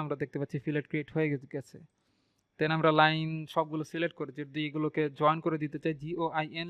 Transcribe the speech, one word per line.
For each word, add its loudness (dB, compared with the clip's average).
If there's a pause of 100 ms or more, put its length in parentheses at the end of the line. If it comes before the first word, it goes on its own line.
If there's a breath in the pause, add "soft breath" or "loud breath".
আমরা -2
দেখতে -6
পাচ্ছি -4 (100)
ফিলেট -2
ক্রিয়েট -4
হয়ে 2
গে-, -6
গেছে। -10 (800)
Then 2
আমরা 6 (100)
লাইন 6 (260)
সবগুলো 0
সিলেক্ট -4
করে -6 (100)
যদি -8
এগুলোকে -2 (180)
জয়েন 4
করে 0
দিতে -6
চাই, 0
জিওআইএন -4